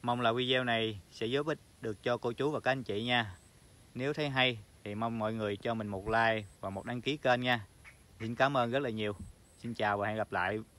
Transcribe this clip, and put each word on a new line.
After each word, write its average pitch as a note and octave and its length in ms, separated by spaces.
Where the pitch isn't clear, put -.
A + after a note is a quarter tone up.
Mong A#2+ 180
là A#2 120
video B2+ 320
này A2+ 360
sẽ - 160
giúp C3+ 200
ích D#3 120
được A2 220
cho B2 140
cô A#2+ 160
chú C3 180
và C3+ 100
các B2+ 100
anh C3 120
chị G#2+ 220
nha. A#2 320
Nếu C3 180
thấy D3+ 160
hay B2+ 300
thì G#2 100
mong A2+ 240
mọi A2 160
người G#2 220
cho A#2 180
mình A2 140
một G2 200
like A2+ 360
và G2 100
một G2 140
đăng A#2+ 160
ký C3+ 160
kênh B2 240
nha. B2 260
Xin A2+ 140
cảm C3+ 220
ơn A#2+ 140
rất C3 80
là C#3 120
nhiều. G#2+ 220
Xin A#2 120
chào G#2 240
và G2+ 100
hẹn G#2+ 80
gặp G#2+ 160
lại G2 260